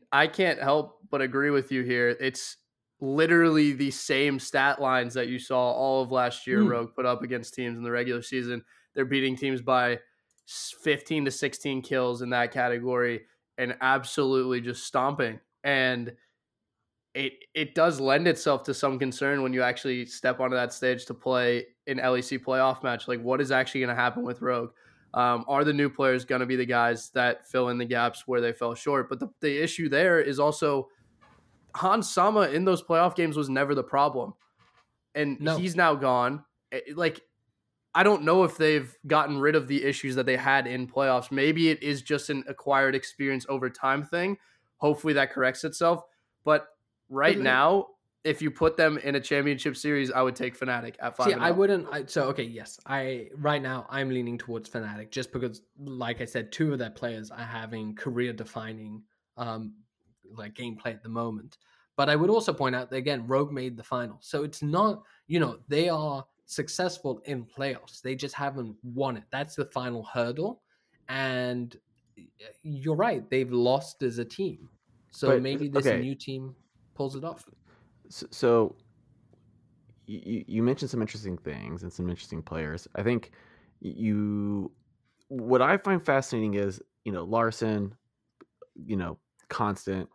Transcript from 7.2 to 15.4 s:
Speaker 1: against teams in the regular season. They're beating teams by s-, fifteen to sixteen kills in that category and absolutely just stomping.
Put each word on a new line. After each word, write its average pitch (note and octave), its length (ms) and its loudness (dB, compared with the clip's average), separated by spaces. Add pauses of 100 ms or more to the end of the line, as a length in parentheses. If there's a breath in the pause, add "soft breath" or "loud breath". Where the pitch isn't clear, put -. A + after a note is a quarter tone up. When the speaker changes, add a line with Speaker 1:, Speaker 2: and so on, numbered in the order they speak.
Speaker 1:
against A#2+ 300 -6
teams A#2 240 -6
in A#2 60 -10
the A#2+ 80 -4
regular A#2+ 300 -2
season. A#2+ 420 -6 (320 soft breath)
They're C3+ 100 0
beating C3+ 300 0
teams C3 260 -4
by B2 380 2 (480)
s-, - 260 -12 (100)
fifteen D3 420 0
to C3+ 60 0
sixteen C3+ 520 -4
kills B2+ 400 -2
in A#2+ 80 -6
that A#2+ 200 0
category B2 680 0 (380 soft breath)
and B2+ 200 -4
absolutely C3 840 2
just A#2 220 -8
stomping. C3 560 0 (240)